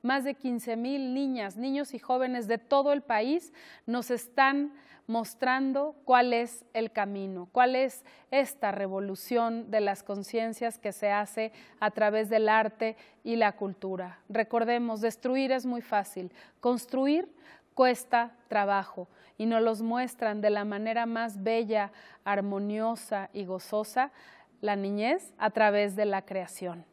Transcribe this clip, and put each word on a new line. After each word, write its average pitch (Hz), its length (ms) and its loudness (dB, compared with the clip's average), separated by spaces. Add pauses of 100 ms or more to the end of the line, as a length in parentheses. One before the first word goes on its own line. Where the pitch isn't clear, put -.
más 262 200 0
de 277 140 -4
quince 240 400 -4
mil 254 380 -4
niñas, 247 420 -4
niños 269 380 -4
y 226 40 -10
jóvenes 254 480 -2
de 226 120 0
todo 277 340 2
el 285 100 2
país 247 500 0 (340)
nos 240 260 -2
están 277 600 2 (360)
mostrando 262 960 0
cuál 247 280 6
es 240 320 -2 (100)
el 220 180 -2
camino, 196 580 -4
cuál 254 240 4
es 254 300 0 (260)
esta 254 400 0
revolución 196 960 -2
de 214 120 0
las 196 240 -2
conciencias 226 760 -4
que 202 140 -6
se 208 180 -2
hace 208 400 -2 (300)
a 214 100 2
través 214 400 2
del 214 180 4
arte 220 480 2 (280)
y 233 100 -2
la 214 220 4
cultura. 185 720 -8
Recordemos, 226 720 0
destruir 254 500 0
es 254 160 0
muy 240 160 -4
fácil, 190 480 -4 (300)
construir 269 680 0 (460)
cuesta 240 560 2 (160)
trabajo 196 640 0 (280)
y 220 100 -2
nos 226 140 2
los 226 220 2
muestran 226 580 -2
de 208 100 4
la 208 140 0
manera 220 400 -2
más 226 380 -4
bella, 214 480 0 (320)
armoniosa 202 1120 -2
y 196 120 -8
gozosa, 214 680 -2 (480)
la 208 160 0
niñez 208 600 -2
a 214 140 0
través 208 460 2
de 214 80 0
la 190 180 -2
creación. 180 720 -10